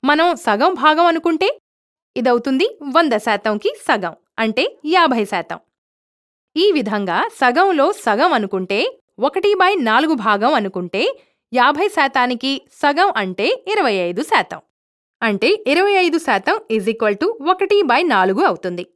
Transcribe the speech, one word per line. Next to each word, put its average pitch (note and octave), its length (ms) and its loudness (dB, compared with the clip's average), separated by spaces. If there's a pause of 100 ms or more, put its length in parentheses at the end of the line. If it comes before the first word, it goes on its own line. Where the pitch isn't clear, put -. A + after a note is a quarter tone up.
మనం D#4 180 4 (180)
సగం A#3 260 2 (140)
భాగం D#4 260 4
అనుకుంటే E4 360 0 (720)
ఇదవుతుంది C4 460 0 (280)
వంద D#4 180 2 (120)
శాతంకి G#3+ 440 -2 (180)
సగం, F#3+ 280 -2 (280)
అంటే A3+ 200 -2 (320)
యాభై C4+ 280 2 (100)
శాతం. - 260 -6 (1040)
ఈ - 20 4 (120)
విధంగా G3+ 420 -2 (220)
సగంలో D4 460 2 (180)
సగం B3 340 2
అనుకుంటే, G3 400 -4 (480)
ఒకటి G4 220 0 (120)
బై F#4+ 120 4 (140)
నాలుగు C#4+ 260 2 (120)
భాగం G#3+ 340 2
అనుకుంటే, F#3+ 420 -4 (520)
యాభై C#4+ 420 2
శాతానికి C4 560 0 (300)
సగం D#4 280 2 (120)
అంటే F#3+ 260 -4 (260)
ఇరవై D4 220 0 (140)
ఐదు F3+ 200 -4
శాతం. G3+ 320 -2 (640)
అంటే G#3+ 220 0 (240)
ఇరవై G4 220 2 (100)
ఐదు E4 120 0 (100)
శాతం A#3+ 280 0 (200)
is G#3 180 -2
equal G#3+ 300 0
to F4 40 0 (240)
ఒకటి G4 260 0 (140)
బై C#4 120 2 (100)
నాలుగు F#3+ 360 2
అవుతుంది. F3+ 340 -6 (120)